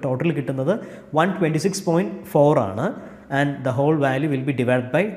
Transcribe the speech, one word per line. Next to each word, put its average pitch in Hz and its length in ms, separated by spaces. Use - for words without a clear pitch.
ടോട്ടൽ 135 320
കിട്ടുന്നത് 135 340
വൺ 165 100
ട്വന്റി 156 280
സിക്സ് - 220
പോയിന്റ് 175 240
ഫോർ 147 340
ആണ്. 98 200
And 143 100
the 127 100
whole 147 200
value 135 260
will 131 160
be 139 120
divided 123 340
by 170 80